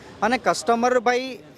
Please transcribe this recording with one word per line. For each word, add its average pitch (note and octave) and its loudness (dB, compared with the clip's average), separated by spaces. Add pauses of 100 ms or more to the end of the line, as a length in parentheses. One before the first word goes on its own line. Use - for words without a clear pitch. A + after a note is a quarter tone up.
(220)
અને A#3 2
કસ્ટમર A#3 0
ભાઈ B3 -2 (200)